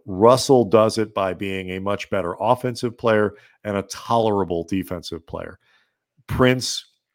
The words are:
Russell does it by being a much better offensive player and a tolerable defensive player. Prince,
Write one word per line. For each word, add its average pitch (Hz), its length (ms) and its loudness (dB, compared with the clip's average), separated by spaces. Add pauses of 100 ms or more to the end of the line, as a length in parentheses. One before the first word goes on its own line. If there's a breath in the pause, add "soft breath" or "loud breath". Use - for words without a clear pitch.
Russell 117 600 4
does 110 320 4
it 110 160 -4
by 95 200 -2
being 95 380 -8
a 95 80 -8
much 98 300 -6
better 92 300 -4
offensive 120 580 -2
player 107 380 2 (280 soft breath)
and 104 120 -6
a 98 80 -2
tolerable 98 800 -2
defensive 87 600 -8
player. 85 340 -14 (680)
Prince, 127 580 0 (300)